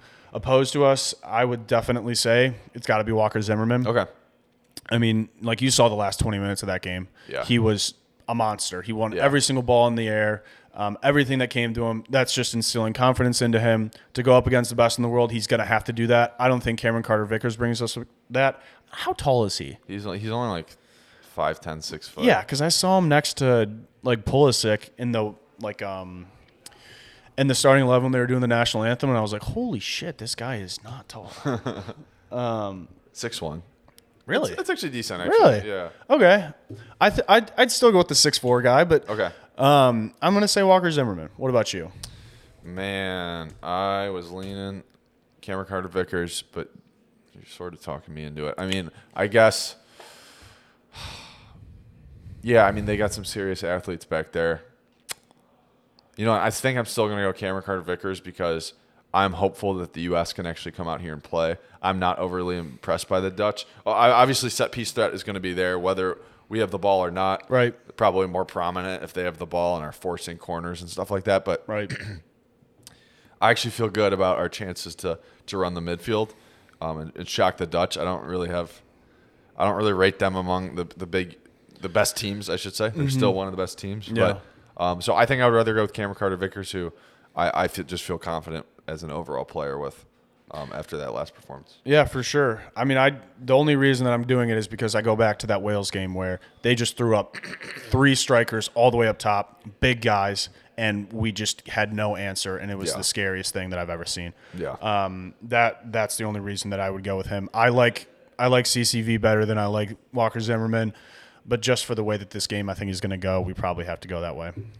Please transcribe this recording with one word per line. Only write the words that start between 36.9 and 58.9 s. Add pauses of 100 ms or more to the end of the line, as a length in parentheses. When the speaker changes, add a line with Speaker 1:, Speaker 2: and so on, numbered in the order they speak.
Speaker 1:
I
th-,
I'd,
I'd
still
go
with
the
six
four
guy,
but
Speaker 2:
Okay. (280)
Speaker 1:
um,
I'm
gonna
say
Walker
Zimmerman.
What
about
you? (720)
Speaker 2:
Man, (100)
I
was
leaning (580)
Cameron
Carter-Vickers, (120)
but (600)
you're
sort
of
talking
me
into
it.
I
mean, (260)
I
guess, (1200)
<sighs> (1500)
yeah,
I
mean,
they
got
some
serious
athletes
back
there. (1500)
You
know,
I
think
I'm
still
gonna
go
Cameron
Carter-Vickers
because (400)